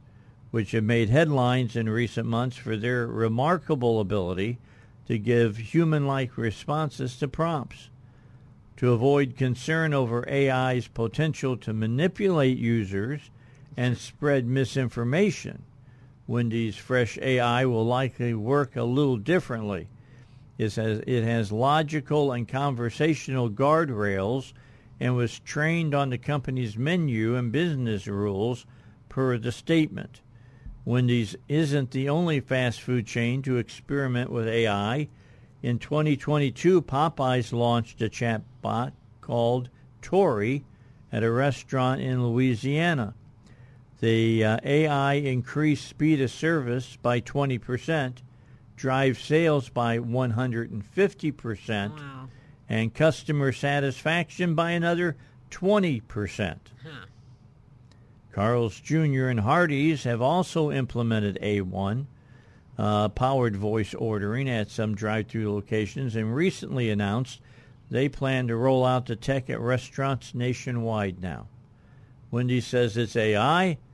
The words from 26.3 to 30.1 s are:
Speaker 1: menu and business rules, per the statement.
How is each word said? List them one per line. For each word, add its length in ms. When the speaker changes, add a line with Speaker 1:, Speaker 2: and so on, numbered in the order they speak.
Speaker 1:
menu 580
and 160
business 560
rules, 560
per 300
the 120
statement. 680